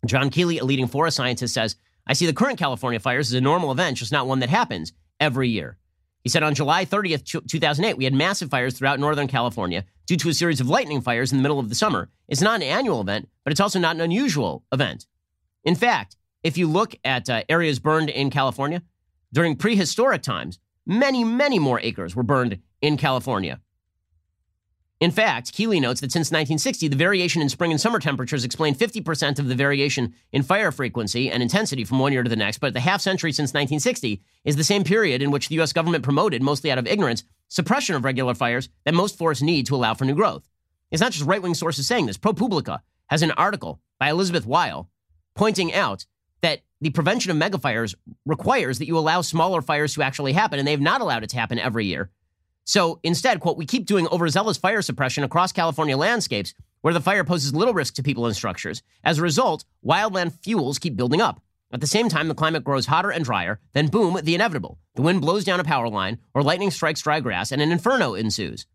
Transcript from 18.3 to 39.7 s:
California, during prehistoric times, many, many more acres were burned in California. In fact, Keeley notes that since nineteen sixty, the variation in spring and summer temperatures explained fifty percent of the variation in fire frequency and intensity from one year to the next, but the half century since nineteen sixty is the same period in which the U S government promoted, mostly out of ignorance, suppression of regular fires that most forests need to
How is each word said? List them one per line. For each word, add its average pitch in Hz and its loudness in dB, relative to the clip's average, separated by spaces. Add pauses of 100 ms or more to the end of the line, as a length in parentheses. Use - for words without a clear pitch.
California, 139 -2 (500)
during 156 2
prehistoric 208 0
times, 87 -6 (240)
many, 247 2
many 247 2
more 131 2
acres 92 -6
were 123 -2
burned 120 0 (220)
in 147 2
California. 117 -2 (1400)
In 170 4
fact, 147 0
Keeley 208 0
notes 120 0
that 135 -6
since 165 0
nineteen 156 2
sixty, 165 -2
the 139 0
variation 175 2
in 143 2
spring 170 -2
and 156 0
summer 226 0
temperatures 135 -2
explained 139 0
fifty 220 -2
percent 143 -2
of 143 -2
the 127 0
variation 139 0 (180)
in 139 2
fire 190 2
frequency 120 -2
and 123 0
intensity 135 0
from 131 0
one 139 4
year 127 2
to 120 0
the 117 0
next, 107 0
but 139 -2
the 123 -4
half 180 0
century 185 -2
since 139 -2
nineteen 147 0
sixty 135 -2 (200)
is 147 0
the 151 0
same 202 2
period 165 2
in 143 0
which 143 -2
the 160 -2
U 160 2
S 156 -2
government 165 0
promoted, 143 2
mostly 139 0
out 127 0
of 123 -2
ignorance, 160 0 (240)
suppression 202 0
of 127 -2
regular 127 0
fires 123 -2 (160)
that 151 2
most 196 2
forests 156 0
need 151 2
to 139 0